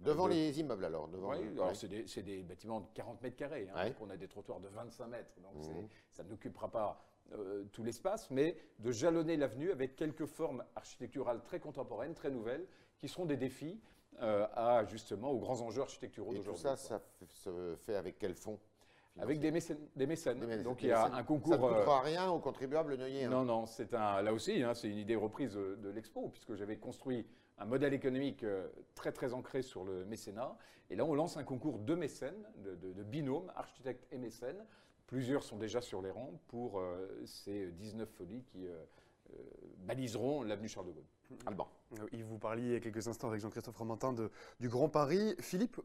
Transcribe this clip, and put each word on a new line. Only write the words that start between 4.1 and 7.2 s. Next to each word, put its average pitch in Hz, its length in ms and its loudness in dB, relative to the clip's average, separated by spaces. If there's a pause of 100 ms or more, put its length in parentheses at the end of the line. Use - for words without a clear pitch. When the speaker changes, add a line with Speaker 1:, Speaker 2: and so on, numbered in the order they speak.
Speaker 2:
a 95 60 -8
des 90 100 -10
trottoirs 101 320 -10
de 92 100 -10
vingt-cinq 117 380 -10
mètres, 117 340 -12
donc 95 140 -16
Speaker 1:
Mhm. 76 80 -10
Speaker 2:
c'est, 82 260 -8 (220)
ça 82 140 -12
n'occupera 104 440 -8
pas, 104 320 -2 (320)